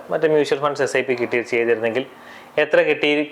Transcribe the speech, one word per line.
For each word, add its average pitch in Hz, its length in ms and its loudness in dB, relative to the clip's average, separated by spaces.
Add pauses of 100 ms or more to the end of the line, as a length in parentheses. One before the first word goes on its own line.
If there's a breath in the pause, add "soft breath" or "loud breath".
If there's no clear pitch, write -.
മറ്റേ 160 180 0
മ്യൂച്വൽ 151 320 2
ഫണ്ട്സ് 143 240 -2
എസ് 131 140 0
ഐ 131 40 2
പി 127 120 -2
കിട്ടി 120 280 -2
ചെയ്തിരുന്നെങ്കിൽ 117 640 0 (520 loud breath)
എത്ര 151 240 4
കിട്ടി, 147 500 0